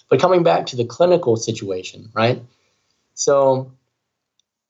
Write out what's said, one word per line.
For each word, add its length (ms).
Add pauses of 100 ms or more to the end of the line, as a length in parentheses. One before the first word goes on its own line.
But 120
coming 220
back 240
to 100
the 100
clinical 500
situation, 800
right? 280 (720)
So 580 (960)